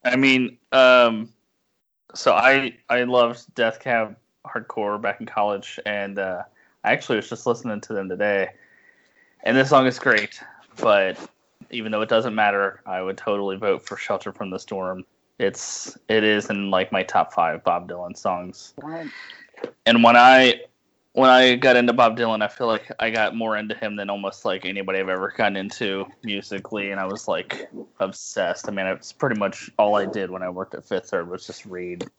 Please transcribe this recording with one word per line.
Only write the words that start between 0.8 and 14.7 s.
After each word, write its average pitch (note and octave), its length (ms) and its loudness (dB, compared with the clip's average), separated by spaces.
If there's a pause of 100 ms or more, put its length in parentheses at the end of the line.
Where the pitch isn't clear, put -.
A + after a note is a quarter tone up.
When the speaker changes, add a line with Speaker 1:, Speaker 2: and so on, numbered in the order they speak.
Speaker 1:
so - 180 0
I, C3 440 2 (120)
I B2 160 0
loved B2 500 0
Death A2+ 260 -2
Cab A2+ 360 -2 (300)
hardcore G#2+ 540 -6
back G#2 200 -6
in A2 60 -10
college, G#2 580 -4
and, G2+ 340 -6
uh, F#2 240 -6 (420)
I G#2+ 80 0
actually - 240 -2
was G#2 120 -4
just - 180 -10
listening A2+ 360 -4
to - 100 -14
them G2 160 -6
today, G2 400 -2 (960)
and A#2+ 120 0
this C3+ 120 2
song C3+ 180 6
is B2+ 120 -2
great, G#2+ 420 0 (400)
but G2+ 380 2 (520)
even A2 220 -8
though G#2+ 100 -2
it G#2+ 60 -4
doesn't A2+ 260 0
matter, G2+ 520 0
I F#2 160 -6
would F#2+ 140 -6
totally G2+ 400 -4
vote G2 300 -2
for G2 100 -12
Shelter - 360 -8
from G2 180 -10
the F2+ 80 -10
Storm. F#2 460 -8 (340)